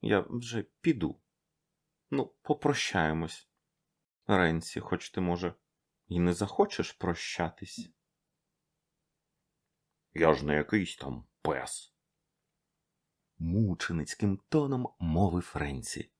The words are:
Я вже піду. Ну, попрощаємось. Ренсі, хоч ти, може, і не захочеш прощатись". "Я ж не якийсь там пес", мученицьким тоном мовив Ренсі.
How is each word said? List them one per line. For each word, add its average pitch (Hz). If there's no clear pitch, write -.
Я 104
вже 117
піду. -
Ну, 139
попрощаємось. 85
Ренсі, 85
хоч -
ти, -
може, 87
і 87
не 87
захочеш 101
прощатись". -
"Я 80
ж 71
не 73
якийсь 90
там 65
пес", -
мученицьким 90
тоном 139
мовив 87
Ренсі. 71